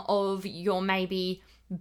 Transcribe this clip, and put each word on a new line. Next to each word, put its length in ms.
of 380
your 340
maybe 640